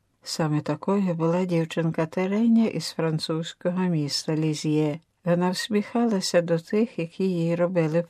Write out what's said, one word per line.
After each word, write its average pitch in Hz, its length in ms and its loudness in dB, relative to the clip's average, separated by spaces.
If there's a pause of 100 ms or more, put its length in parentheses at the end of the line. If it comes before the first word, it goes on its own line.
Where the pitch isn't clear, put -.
(220)
Саме 151 380 -2
такою 185 540 -2
була 170 300 2
дівчинка 165 600 0
Тереня 220 600 2
із - 240 -4
французького 165 880 -4
міста 160 580 -2
Лізьє. 151 640 0 (260)
Вона 175 260 2
всміхалася 208 920 0
до 165 160 0
тих, 214 400 -2
які 165 260 -4
їй 170 320 0
робили 170 540 2